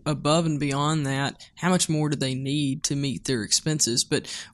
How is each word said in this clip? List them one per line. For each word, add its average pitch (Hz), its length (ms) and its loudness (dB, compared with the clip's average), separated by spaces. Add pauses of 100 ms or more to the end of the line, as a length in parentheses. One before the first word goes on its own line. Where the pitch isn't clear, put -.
above 151 400 2
and 151 120 0
beyond 147 460 0
that, 135 300 -2 (180)
how 170 160 -2
much 180 180 4
more 151 220 2
do 147 60 0
they 131 180 -2
need 139 520 -2
to 147 100 0
meet 139 300 -2
their 123 180 0
expenses? 127 600 0
But - 220 -2 (280)